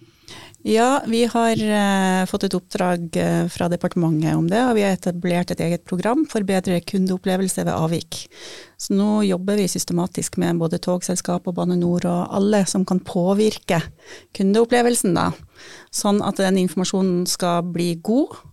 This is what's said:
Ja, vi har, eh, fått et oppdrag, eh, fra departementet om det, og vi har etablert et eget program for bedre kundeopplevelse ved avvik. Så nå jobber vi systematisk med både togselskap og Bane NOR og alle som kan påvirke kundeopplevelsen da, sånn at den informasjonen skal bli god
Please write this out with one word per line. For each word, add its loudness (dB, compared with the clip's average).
Ja, 4
vi 2
har, 2
eh, 2
fått -4
et -2
oppdrag, -2
eh, 0
fra -2
departementet 0
om 2
det, 2
og 2
vi 2
har 2
etablert -2
et -4
eget -2
program 0
for -4
bedre 0
kundeopplevelse -2
ved 0
avvik. -4
Så -6
nå 2
jobber 0
vi 2
systematisk -4
med 0
både -2
togselskap -2
og -4
Bane 0
NOR 2
og 0
alle 4
som 0
kan 0
påvirke 0
kundeopplevelsen 2
da, 2
sånn 0
at -4
den 2
informasjonen 0
skal -2
bli -2
god 0